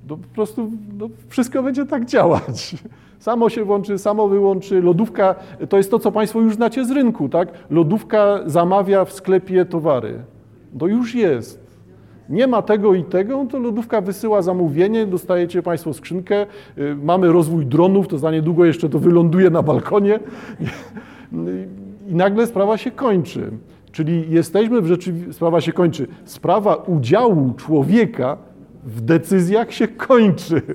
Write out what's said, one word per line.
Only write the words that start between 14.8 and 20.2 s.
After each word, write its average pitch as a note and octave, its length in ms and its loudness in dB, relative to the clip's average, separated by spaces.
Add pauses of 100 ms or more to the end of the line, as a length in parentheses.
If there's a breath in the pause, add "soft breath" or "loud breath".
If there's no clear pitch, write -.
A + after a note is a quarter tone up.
dostajecie F3+ 560 -2
państwo E3 320 -4
skrzynkę. G3 520 -4 (320 loud breath)
Y, C#3+ 240 -4
mamy F3 300 4
rozwój E3 340 2
dronów, F3+ 420 2
to D#3 100 -6
za D#3+ 120 -2
niedługo D#3+ 340 2
jeszcze D#3+ 240 2
to D3+ 100 -2
wyląduje E3+ 520 4
na D#3+ 120 2
balkonie. G3+ 580 0 (1120 loud breath)